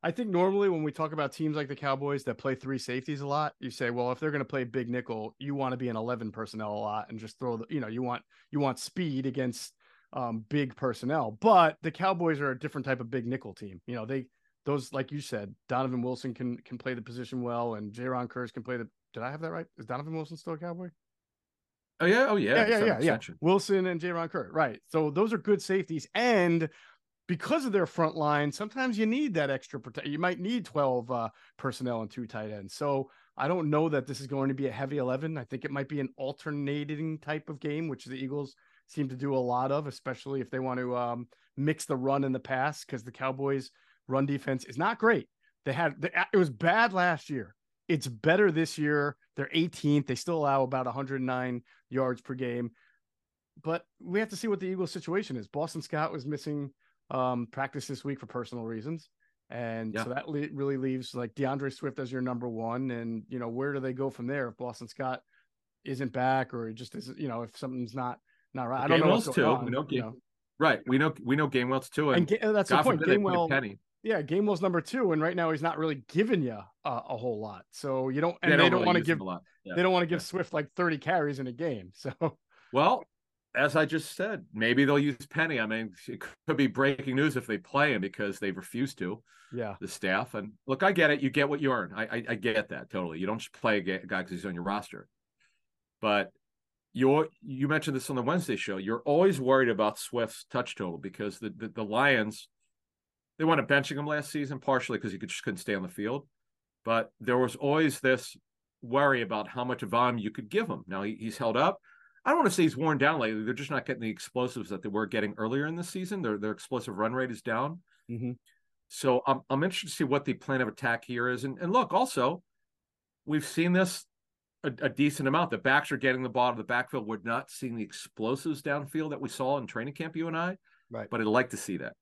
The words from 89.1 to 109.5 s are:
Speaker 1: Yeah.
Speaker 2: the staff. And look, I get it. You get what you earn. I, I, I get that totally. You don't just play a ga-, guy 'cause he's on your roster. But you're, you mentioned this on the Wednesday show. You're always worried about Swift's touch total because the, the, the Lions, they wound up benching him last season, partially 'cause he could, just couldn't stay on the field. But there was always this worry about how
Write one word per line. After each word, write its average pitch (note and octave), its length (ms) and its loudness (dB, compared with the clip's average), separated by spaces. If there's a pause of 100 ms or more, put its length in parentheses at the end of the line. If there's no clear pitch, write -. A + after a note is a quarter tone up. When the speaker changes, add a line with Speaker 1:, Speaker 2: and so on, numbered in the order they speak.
Speaker 1:
Yeah. A2 300 -6
Speaker 2:
the F#2+ 60 -8
staff. G2 480 -2
And G#2 160 -8 (160)
look, C3+ 160 0
I G3 80 6
get D#3+ 180 6
it. C#3+ 120 2
You C3+ 100 0
get C#3+ 180 2
what C#3+ 100 -2
you C#3 120 2
earn. G#2+ 240 0
I, A2 80 -2
I, A2+ 260 -4
I A#2+ 60 2
get G#2+ 340 0
that - 220 -10
totally. F2 260 -4
You F2+ 80 -4
don't A2 140 -2
just - 140 -14
play A2 240 2
a G2 40 0
ga-, F#2 240 -4
guy F#2 160 -4
'cause F2+ 80 -8
he's F2+ 160 -8
on F#2+ 80 -4
your E2+ 100 -6
roster. G2+ 440 -6 (920)
But G#2 300 2 (640)
you're, C#3+ 360 4 (120)
you C3+ 260 -2
mentioned D3+ 280 0
this B2+ 140 -4
on C#3+ 60 -2
the B2 60 0
Wednesday C3+ 360 0
show. G2 200 -4
You're G2+ 240 -2
always D#3+ 380 4
worried C3 300 6
about G#2 300 2
Swift's - 520 -4
touch B2 240 -4
total F2 220 -6
because G2+ 420 -8
the, A2 100 -6
the, G#2 200 -10
the A2+ 140 -6
Lions, A2 640 2 (880)
they D#3+ 80 0
wound D#3+ 140 6
up A2+ 80 0
benching C#3 300 2
him D3 80 -4
last D3 260 -4
season, C#3+ 280 -4
partially B2+ 400 0
'cause G#2 120 -4
he F#2+ 60 -8
could, - 120 -10
just - 140 -8
couldn't G2 140 -4
stay G#2 180 -4
on F#2+ 80 -2
the F2+ 60 -6
field. A2+ 380 -6 (580)
But A2+ 340 2
there B2 180 2
was B2+ 180 2
always D3 440 2
this C3 360 2 (460)
worry C3 400 4
about G#2 260 -2
how B2 160 -4